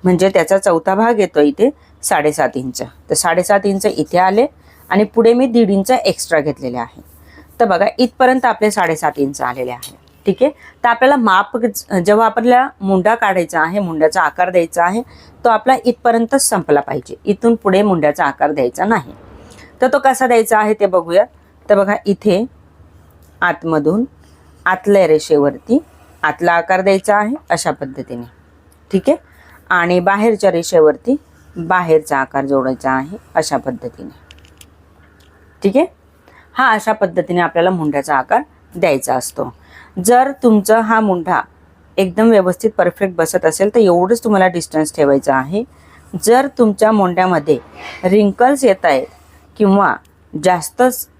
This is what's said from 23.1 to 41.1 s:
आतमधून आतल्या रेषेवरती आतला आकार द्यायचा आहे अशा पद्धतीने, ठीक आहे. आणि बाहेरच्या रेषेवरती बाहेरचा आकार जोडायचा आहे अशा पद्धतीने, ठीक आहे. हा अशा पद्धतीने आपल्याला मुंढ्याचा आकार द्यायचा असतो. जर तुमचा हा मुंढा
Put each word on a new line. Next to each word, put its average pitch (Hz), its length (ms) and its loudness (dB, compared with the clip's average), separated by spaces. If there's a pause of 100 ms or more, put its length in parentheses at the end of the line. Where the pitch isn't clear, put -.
आतमधून 165 640 -2 (640)
आतल्या 190 400 2
रेषेवरती 156 720 0 (480)
आतला 170 260 0
आकार 185 280 0
द्यायचा 196 360 0
आहे 208 180 -2 (160)
अशा 170 220 -2
पद्धतीने, 131 520 -12 (680)
ठीक 190 180 -2
आहे. 294 80 2 (540)
आणि 180 300 0
बाहेरच्या 202 520 0
रेषेवरती 165 640 2 (400)
बाहेरचा 165 600 0
आकार 139 280 -4
जोडायचा 131 440 -2
आहे 139 260 -4 (180)
अशा 156 220 -2
पद्धतीने, 123 540 -10 (1500)
ठीक 196 140 0
आहे. 330 100 2 (680)
हा 254 180 2
अशा 214 200 -2
पद्धतीने 175 480 -2
आपल्याला 170 300 0
मुंढ्याचा 147 460 -2
आकार 208 260 0 (320)
द्यायचा 143 400 -2
असतो. 123 380 -8 (460)
जर 247 320 2 (120)
तुमचा 220 380 2
हा 220 200 0
मुंढा 180 400 -2 (560)